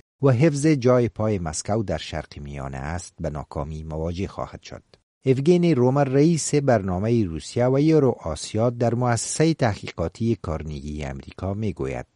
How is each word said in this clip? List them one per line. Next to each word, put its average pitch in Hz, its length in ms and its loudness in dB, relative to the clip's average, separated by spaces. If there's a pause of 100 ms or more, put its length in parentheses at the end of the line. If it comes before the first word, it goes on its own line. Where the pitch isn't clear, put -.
(220)
و 139 80 6
حفظ 143 360 4
جای 123 420 4
پای 107 300 -2
مسکو 87 440 -4
در 90 160 -4
شرق - 400 -10
میانه 69 400 -10
است، 80 420 -8
به 80 100 -4
ناکامی 76 520 -8
مواجه 80 460 -6
خواهد - 340 -10
شد. - 200 -18 (440)
اوگینی 165 480 4
رومر، 131 300 4
رئیس 143 500 2
برنامه 113 680 2
روسیه 87 420 -2
و 131 140 2
یورو 151 400 4
آسیا 107 500 -2
در 120 240 0
مؤسسه 123 600 0
تحقیقاتی 107 880 -2
کارنگی 76 640 -6
امریکا 69 500 -8
می‌گوید: 101 600 -4